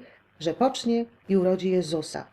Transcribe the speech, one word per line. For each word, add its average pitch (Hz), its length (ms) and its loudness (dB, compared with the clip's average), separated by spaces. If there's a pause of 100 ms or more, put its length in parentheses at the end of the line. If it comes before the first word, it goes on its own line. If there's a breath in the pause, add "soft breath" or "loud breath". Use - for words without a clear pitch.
(400 loud breath)
że - 140 -2
pocznie 233 520 0 (240)
i 196 80 4
urodzi 185 340 2
Jezusa, 156 600 -2